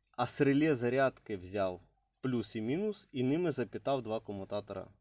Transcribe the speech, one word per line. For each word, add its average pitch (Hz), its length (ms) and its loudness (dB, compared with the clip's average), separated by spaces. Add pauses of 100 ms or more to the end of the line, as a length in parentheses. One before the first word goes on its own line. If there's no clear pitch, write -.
(120)
а 123 160 0
з - 140 2
реле 143 340 6
зарядки 123 600 0
взяв 92 440 -2 (400)
плюс 123 340 -2
і 113 60 -4
мінус, 185 500 -4
і 127 120 -2
ними 156 280 2
запитав 123 500 -2
два 110 180 -4
комутатора 98 680 -8 (140)